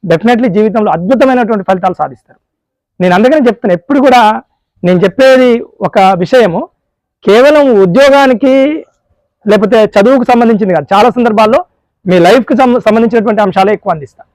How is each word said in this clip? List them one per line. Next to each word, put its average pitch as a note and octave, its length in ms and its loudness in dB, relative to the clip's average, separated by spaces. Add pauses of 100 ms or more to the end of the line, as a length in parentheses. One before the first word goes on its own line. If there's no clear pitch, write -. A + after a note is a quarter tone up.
definitely A3+ 420 -2
జీవితంలో G#3 440 -2
అద్భుతమైనటువంటి A3+ 800 -2
ఫలితాలు F#3 220 -4
సాధిస్తారు. C3+ 460 -12 (600)
నేను F3+ 140 0
అందుకని B3+ 320 2
చెప్తాను, G#3+ 260 -2
ఎప్పుడు C4+ 280 -2
కూడా A#3+ 420 2 (420)
నేను F3+ 200 0
చెప్పేది B3+ 560 2
ఒక - 380 -6
విషయము G3 720 0 (580)
కేవలం C4+ 540 2
ఉద్యోగానికి C4+ 1040 2 (640)
లేకపోతే G#3+ 360 0
చదువుకు A3 400 0
సంబంధించింది A3+ 500 0
కాదు. D3 200 -4
చాలా A3 160 2
సందర్భాల్లో A3+ 540 0 (420)
మీ F3+ 120 0
లైఫ్కి G#3+ 380 2
సంబ-, B3 220 0
సంబంధించినటువంటి A3 640 -2
అంశాలే F#3+ 300 -2
ఎక్కువ G3 200 -6
అందిస్తా. D3 320 -12 (100)